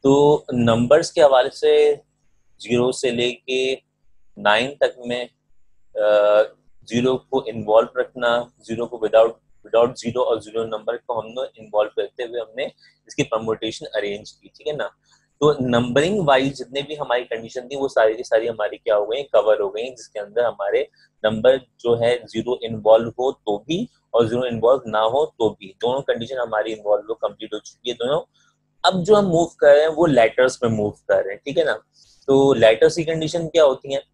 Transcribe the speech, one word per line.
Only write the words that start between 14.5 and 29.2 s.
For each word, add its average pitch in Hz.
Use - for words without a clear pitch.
ठीक -
है 151
ना? 113
तो 143
numbering 139
wise 135
जितने 131
भी 147
हमारी 127
condition 117
थी, 139
वो 135
सारी 113
की 123
सारी 117
हमारी 107
क्या 107
हो 104
गई? 123
cover 107
हो 98
गई, 117
जिसके -
अंदर 104
हमारे 107
number 113
जो 117
है 117
zero 113
involve 113
हो 131
तो 104
भी 190
और 117
zero 120
involve 120
ना 107
हो 127
तो 110
भी, 98
दोनों 127
condition 120
हमारी 110
involve 104
हो, 113
कंप्लीट 107
हो 104
चुकी -
है 120
दोनों। 131
अब 185
जो 208
हम 202